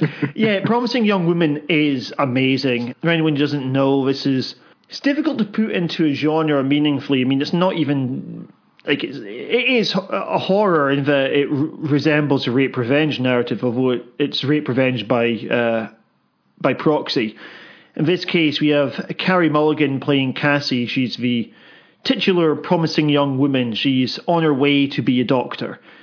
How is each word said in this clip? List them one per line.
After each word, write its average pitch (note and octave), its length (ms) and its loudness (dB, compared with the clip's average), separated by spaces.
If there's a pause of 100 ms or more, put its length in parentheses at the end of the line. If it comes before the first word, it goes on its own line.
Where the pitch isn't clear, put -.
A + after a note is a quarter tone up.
(340)
yeah, G#3+ 300 0
Promising A#3+ 400 0
Young G3 220 2
Women E3 420 2
is D3 500 0
amazing. C3 800 0
For E3 100 0
anyone D#3+ 260 2
who C3+ 40 -2
doesn't C#3+ 300 -2
know, C3+ 360 2
this C3+ 200 -2
is, C3 300 -2 (320)
it's - 120 -16
difficult C#4+ 380 0
to A3 60 0
put - 260 -2
into E3+ 360 -2
a D3 80 2
genre D3+ 500 0
meaningfully. C#3+ 560 2
I B2+ 40 0
mean, C3+ 160 2
it's C#3+ 120 -4
not F3+ 240 0
even, C3 720 -4 (380)
like, D3 180 0
it's, C3+ 140 -8
it B2 40 -12 (460)
is B3 260 2
h-, F#3 60 0 (100)
a F#3+ 280 -2
horror F3+ 520 2
in C#3 140 0
that C3+ 280 2
it C#3+ 160 2
r-, D3 80 -2
resembles D3 920 0
a C3+ 40 0
rape C3 260 0
revenge C3 440 0
narrative, B2 420 0
although B2+ 280 0
it, A#2+ 160 -4 (120)
it's C#3+ 260 -4
rape D3+ 240 0
revenge B2+ 380 0
by, A#2+ 280 0 (160)
uh, A#2 380 0 (720)
by C3 140 2
proxy. - 640 -2 (600)
In D#3+ 80 -2
this F3 200 0
case, D#3 360 0
we D3+ 80 2
have C#3+ 500 0
Carey F3+ 300 2
Mulligan D3 520 2
playing C3+ 340 0
Cassie. C#3 520 0
She's B2 300 -2
the A#2+ 360 -2 (500)
titular F3+ 540 2
promising D#3+ 520 0
young C#3+ 300 2
woman. C3 360 0
She's C3 520 0
on E3+ 160 2
her D3+ 120 2
way C#3+ 340 2
to C#3 140 -4
be B2 180 2
a B2 40 0
doctor. A#2+ 540 -2 (240)